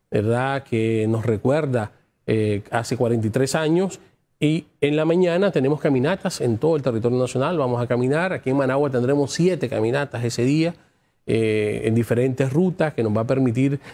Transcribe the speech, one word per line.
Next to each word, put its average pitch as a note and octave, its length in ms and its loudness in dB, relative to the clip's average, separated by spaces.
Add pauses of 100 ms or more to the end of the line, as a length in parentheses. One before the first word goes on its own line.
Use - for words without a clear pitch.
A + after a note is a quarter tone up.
(100)
¿verdad? B2 540 0
Que A2+ 440 0
nos A2+ 160 -2
recuerda, B2 680 0 (340)
eh, G#2+ 440 0
hace A#2 280 -4
cuarenta A#2 300 0
y - 20 0
tres C3 240 0
años. E3 440 0 (420)
Y D#3 260 0 (140)
en D3 160 2
la D#3 100 0
mañana F3 460 2
tenemos D3 280 0
caminatas D#3+ 600 0
en A#2+ 180 0
todo D#3 180 2
el C#3+ 60 -4
territorio A#2+ 340 0
nacional, C3 400 -2
vamos B2 240 0
a B2 60 -2
caminar. C3+ 460 0
Aquí C3 180 -4
en C3+ 60 2
Managua C3+ 340 0
tendremos C3 420 0
siete D#3+ 380 0
caminatas A#2 540 -2
ese A#2+ 200 -2
día, D#3+ 300 2 (500)
eh, A2 600 0
en A2+ 100 2
diferentes B2 580 0
rutas, D#3+ 400 0
que A#2+ 100 -4
nos G#2 140 0
va A2+ 60 0
a A#2+ 40 -4
permitir C3+ 520 0 (160)